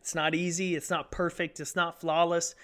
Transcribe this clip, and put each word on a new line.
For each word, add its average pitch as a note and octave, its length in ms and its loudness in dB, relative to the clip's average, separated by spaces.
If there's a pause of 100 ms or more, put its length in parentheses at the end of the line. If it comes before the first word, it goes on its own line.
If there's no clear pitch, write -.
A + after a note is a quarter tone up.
It's - 160 -6
not D#3+ 180 2
easy. F3 400 0
It's D3 160 -4
not D#3+ 220 -2
perfect. E3+ 480 -2
It's - 160 -6
not E3+ 240 -2
flawless. E3+ 640 2